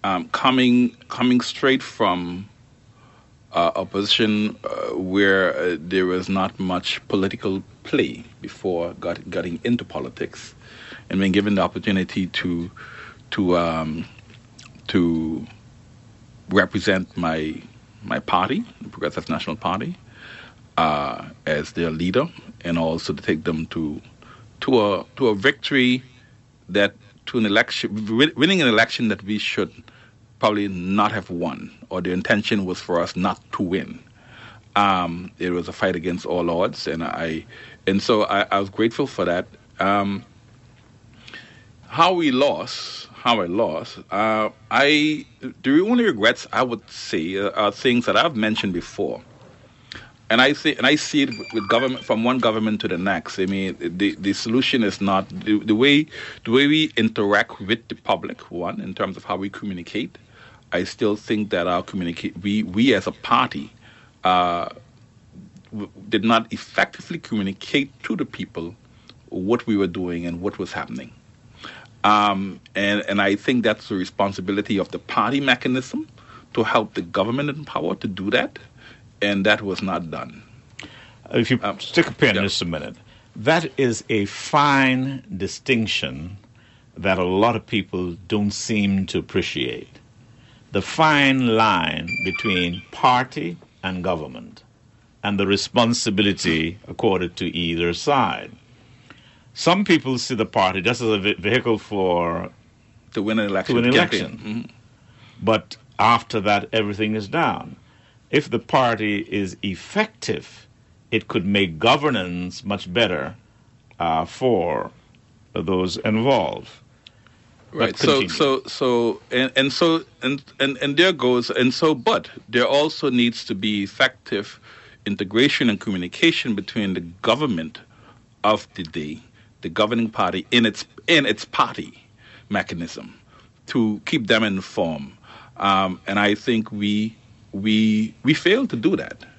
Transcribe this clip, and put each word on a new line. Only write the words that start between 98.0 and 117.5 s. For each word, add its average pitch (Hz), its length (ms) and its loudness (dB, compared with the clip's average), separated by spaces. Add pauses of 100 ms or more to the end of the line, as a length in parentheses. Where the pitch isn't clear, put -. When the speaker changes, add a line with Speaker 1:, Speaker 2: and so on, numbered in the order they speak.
Speaker 2:
Some 190 320 2
people 135 320 2
see 123 180 -4
the 107 100 0
party 95 360 2
just 117 200 0
as 113 80 0
a 107 80 2
ve-, 101 180 0
vehicle 110 420 0
for 87 720 0 (640)
Speaker 1:
To 104 100 -2
win 110 160 0
an 104 80 0
election. 98 280 0
Speaker 2:
to 117 60 4
win 120 80 4
an 135 60 4
Speaker 1:
Campaign. 156 240 2
Speaker 2:
election. - 200 -8
Speaker 1:
Mm-hmm. - 1040 -12
Speaker 2:
But - 320 0 (200)
after 113 440 4
that, 104 320 2
everything 107 420 0
is 104 140 -6
down. 139 480 -2 (540)
If 135 180 2
the 117 100 0
party 110 600 2
is 95 440 -4
effective, - 1040 -6 (440)
it 110 180 -2
could 98 160 -2
make 98 340 2
governance 95 840 0
much 98 280 -6
better, 92 420 0 (640)
uh, 82 260 0
for 85 640 0 (640)
those 90 440 0
involved. 110 720 0 (1080)